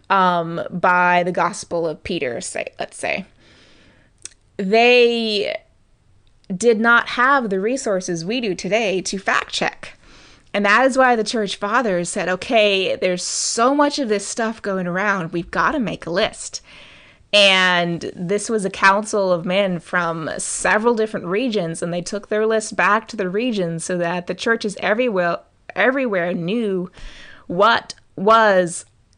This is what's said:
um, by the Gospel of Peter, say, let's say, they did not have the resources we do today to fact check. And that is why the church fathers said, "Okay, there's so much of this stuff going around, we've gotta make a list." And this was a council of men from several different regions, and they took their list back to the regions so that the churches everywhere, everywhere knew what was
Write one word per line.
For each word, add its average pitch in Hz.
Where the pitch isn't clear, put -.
um, 175
by 180
the 175
Gospel 175
of 156
Peter, 143
say, -
let's -
say, 98
they 233
did 214
not 233
have 254
the 190
resources 196
we 233
do 208
today 190
to 196
fact -
check. -
And 202
that 226
is 262
why 254
the 220
church 214
fathers 202
said, 175
"Okay, 190
there's 180
so -
much 285
of 262
this 202
stuff 226
going 190
around, 185
we've 170
gotta 202
make 165
a 165
list." -
And 185
this 202
was 214
a 190
council 196
of 165
men 185
from 165
several 214
different 214
regions, 196
and 170
they 175
took 202
their 214
list 220
back 202
to 233
the 185
regions 190
so 180
that 175
the -
churches 214
everywhere, 190
everywhere 202
knew 185
what 196
was 196